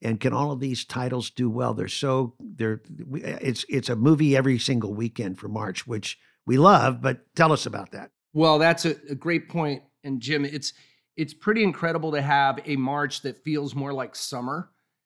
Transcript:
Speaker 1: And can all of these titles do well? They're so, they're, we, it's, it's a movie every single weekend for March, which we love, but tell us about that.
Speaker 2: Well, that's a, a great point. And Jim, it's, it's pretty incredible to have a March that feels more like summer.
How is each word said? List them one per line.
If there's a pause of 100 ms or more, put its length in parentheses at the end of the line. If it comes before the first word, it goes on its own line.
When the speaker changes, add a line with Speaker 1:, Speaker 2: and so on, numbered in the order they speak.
Speaker 1:
And
can
all
of
these
titles
do
well?
They're
so,
they're, (240)
we,
it's,
it's
a
movie
every
single
weekend
for
March,
which (260)
we
love,
but
tell
us
about
that. (200)
Speaker 2:
Well,
that's
a, (180)
a
great
point. (220)
And
Jim,
it's, (420)
it's
pretty
incredible
to
have
a
March
that
feels
more
like
summer. (360)